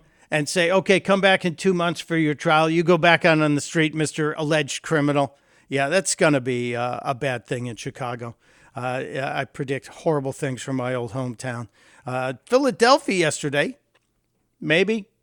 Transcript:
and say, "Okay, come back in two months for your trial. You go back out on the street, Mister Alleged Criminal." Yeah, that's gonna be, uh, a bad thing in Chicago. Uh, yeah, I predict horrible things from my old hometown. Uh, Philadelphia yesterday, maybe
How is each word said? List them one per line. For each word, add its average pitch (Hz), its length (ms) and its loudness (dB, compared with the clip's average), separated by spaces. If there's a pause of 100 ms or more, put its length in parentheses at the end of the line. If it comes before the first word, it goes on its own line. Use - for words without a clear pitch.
(320)
and 151 180 0
say, 170 220 2
"Okay, 190 280 4
come 196 220 2
back 190 240 4
in 160 100 -2
two 190 180 0
months 170 280 -2
for 165 160 -4
your 151 160 2
trial. 160 360 2
You 165 140 2
go 170 140 4
back 165 280 4
out 160 140 6
on 151 160 2
the 135 60 0
street, 156 320 0
Mister 151 400 -2
Alleged 151 480 -2
Criminal." 143 560 0 (300)
Yeah, 139 200 0
that's 185 280 0
gonna 147 260 4
be, 120 340 -2
uh, 123 280 -4
a 143 100 -2
bad 123 320 -6
thing 123 220 -6
in 113 80 -10
Chicago. 120 600 -10 (400)
Uh, 127 320 -4
yeah, 139 300 -6
I 139 80 -2
predict 139 420 -8
horrible 139 460 -2
things 131 300 -6
from 135 140 -4
my 127 180 -4
old 120 160 -6
hometown. 123 560 -8 (400)
Uh, 131 260 -4 (140)
Philadelphia 254 680 4
yesterday, 156 600 0 (840)
maybe 190 460 0 (180)